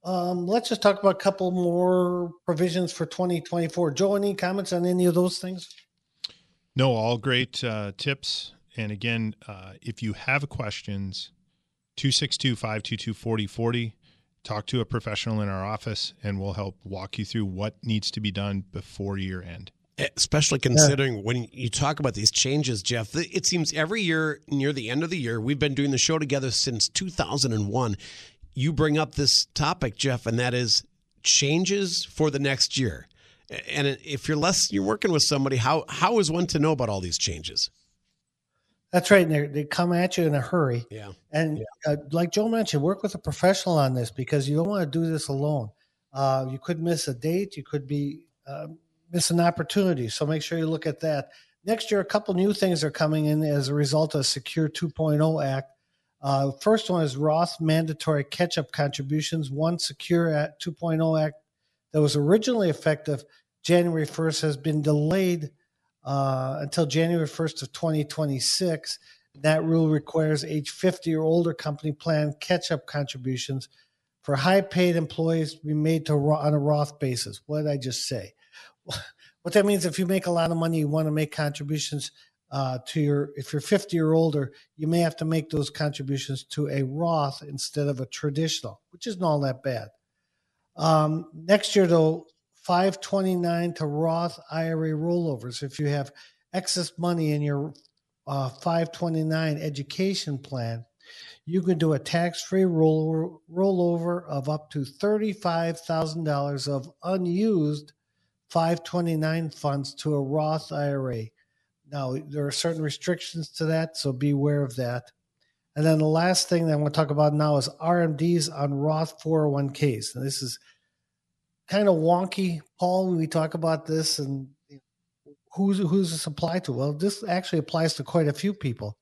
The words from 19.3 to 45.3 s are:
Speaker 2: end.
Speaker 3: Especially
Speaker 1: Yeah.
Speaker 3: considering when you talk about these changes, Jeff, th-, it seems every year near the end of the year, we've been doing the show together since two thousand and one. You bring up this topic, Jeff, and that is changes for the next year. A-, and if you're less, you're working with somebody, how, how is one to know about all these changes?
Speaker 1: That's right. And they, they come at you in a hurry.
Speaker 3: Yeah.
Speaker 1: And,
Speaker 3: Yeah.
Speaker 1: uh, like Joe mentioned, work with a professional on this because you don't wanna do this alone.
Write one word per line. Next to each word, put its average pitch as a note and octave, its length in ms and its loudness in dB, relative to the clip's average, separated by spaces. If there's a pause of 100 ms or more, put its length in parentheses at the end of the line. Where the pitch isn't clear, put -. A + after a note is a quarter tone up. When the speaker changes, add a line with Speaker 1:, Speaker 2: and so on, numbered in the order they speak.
Speaker 2:
end. F2+ 300 -14 (460)
Speaker 3:
Especially D3 480 2
Speaker 1:
Yeah. C3 60 4
Speaker 3:
considering C3+ 520 6
when A#2 300 -2
you B2 160 -6
talk D3 320 -2
about C3 140 0
these G#2 180 2
changes, C3 500 0
Jeff, A2+ 300 -4
th-, D#3 180 -4
it F#3+ 160 -2
seems E3+ 260 0
every D#3+ 300 -2
year D#3+ 460 0
near C#3+ 240 0
the A#2+ 180 -6
end C#3+ 140 0
of E3 60 -4
the F#3 80 -2
year, A#2 220 -2
we've B2+ 200 -2
been C#3+ 140 2
doing C#3 180 2
the C3 60 2
show D#3+ 200 2
together C#3 320 -2
since A#2 380 0
two - 200 -4
thousand C3 440 -2
and G#2+ 160 0
one. A2 280 0 (580)
You C#3+ 180 0
bring D3+ 260 2
up D#3 160 -2
this C#3+ 400 2
topic, D3+ 420 -2
Jeff, C3 300 -2
and A2+ 120 0
that B2 160 0
is B2 280 2 (400)
changes F3+ 840 2
for D#3 260 0
the C#3 80 -4
next C#3 380 0
year. G#2 300 -2 (440)
A-, - 220 -12
and C#3 300 0
if C#3+ 240 -8
you're D#3+ 100 -2
less, E3+ 360 2
you're - 100 0
working G#2+ 300 0
with D3 100 4
somebody, C3+ 340 2
how, C3+ 320 2
how F#3+ 300 2
is F3 120 2
one E3+ 180 0
to E3 100 -2
know D3+ 140 4
about B2+ 160 0
all G2 120 -2
these F2+ 160 -4
changes? - 540 -4 (1200)
Speaker 1:
That's F3+ 180 2
right. G3 160 8
And D#3 80 2
they, D3 120 2
they D3 180 -4
come F3 300 0
at F3+ 240 0
you F3 60 2
in D3+ 100 2
a C#3+ 80 2
hurry. B2+ 480 0
Speaker 3:
Yeah. G2+ 220 -12 (180)
Speaker 1:
And, D3+ 280 -2
Speaker 3:
Yeah. - 340 -4
Speaker 1:
uh, D3 40 2 (140)
like E3+ 200 0
Joe G#3 180 0
mentioned, A3 340 0
work F#3+ 200 0
with G3+ 120 -4
a F3 40 -10
professional F3+ 600 2
on C3+ 160 4
this B2 160 -2
because C3+ 360 -2
you D3 100 0
don't E3+ 120 2
wanna G3+ 160 0
do D#3+ 220 -2
this D#3+ 220 -2
alone. C#3 420 -2 (420)